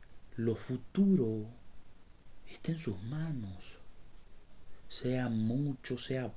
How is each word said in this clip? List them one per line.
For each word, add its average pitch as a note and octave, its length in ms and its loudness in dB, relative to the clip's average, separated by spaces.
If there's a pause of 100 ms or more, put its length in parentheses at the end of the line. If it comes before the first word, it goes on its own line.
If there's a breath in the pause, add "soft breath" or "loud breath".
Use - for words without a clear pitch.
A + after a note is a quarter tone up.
(360)
lo A2+ 200 4
futuro B2+ 920 4 (1040)
está - 220 -2
en E3 80 0
sus F#2+ 240 -2
manos, B2 600 -2 (1200)
sea B2+ 420 2
mucho, B2 680 2
sea B2 400 0